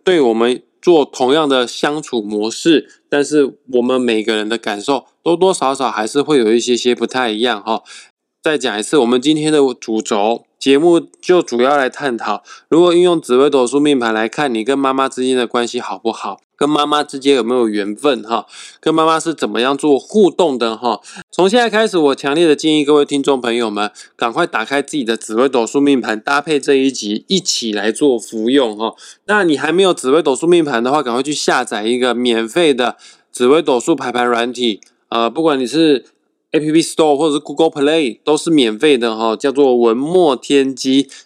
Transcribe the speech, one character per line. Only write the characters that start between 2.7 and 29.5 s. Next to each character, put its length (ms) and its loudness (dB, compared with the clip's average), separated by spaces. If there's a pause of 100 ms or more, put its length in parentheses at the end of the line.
但 160 0
是 320 0 (160)
我 100 2
们 180 0
每 220 0
个 140 -2
人 120 -4
的 80 -4
感 240 -6
受 260 -2 (180)
多 120 0
多 160 2
少 220 -2
少 160 -2
还 160 -4
是 160 -2
会 160 2
有 140 2
一 80 2
些 160 0
些 180 0
不 100 -6
太 280 -2
一 80 -6
样 200 -2
哈。 220 -4 (580)
再 180 0
讲 200 -4
一 40 -4
次， 160 0
我 80 4
们 140 2
今 140 2
天 160 -2
的 80 2 (220)
主 220 -4
轴， 420 -2 (140)
节 180 4
目 240 4
就 400 0
主 220 -2
要 160 2
来 100 0
探 260 -6
讨 280 -6 (260)
如 160 4
何 80 4
运 80 4
用 180 2
紫 200 0
微 100 6
斗 180 2
数 140 0
命 180 2
盘 140 -2
来 160 -2
看 240 -4
你 100 -4
跟 160 -2
妈 140 0
妈 160 0
之 160 -6
间 100 0
的 120 0
关 200 -2
系 140 -8
好 180 -10
不 140 -4
好， 260 -10 (160)
跟 140 0
妈 160 2
妈 180 0
之 160 -10
间 180 2
有 60 2
没 120 -2
有 120 2
缘 300 -4
分 260 0
哈， 220 -4 (360)
跟 140 0
妈 120 2
妈 120 2
是 140 -4
怎 160 -4
么 140 -2
样 120 0
做 240 2
互 320 2
动 280 0
的 180 -2
哈。 240 -2 (300)
从 180 2
现 100 2
在 120 2
开 180 2
始， 80 -4
我 180 4
强 200 -4
烈 120 2
的 80 6
建 240 0
议 60 0
各 80 2
位 140 4
听 160 -2
众 180 0
朋 140 -2
友 160 -2
们， 200 -4 (240)
赶 160 -4
快 160 -2
打 160 -4
开 200 -2
自 120 -10
己 80 -4
的 140 -2
紫 200 -8
微 120 4
斗 180 0
数 140 -2
命 180 2
盘， 220 -4
搭 220 -2
配 180 -2
这 140 0
一 180 0
集 360 -6
一 120 0
起 320 -6
来 180 -4
做 280 0
服 320 -6
用 260 0
哈。 180 -6 (300)
那 200 0
你 120 0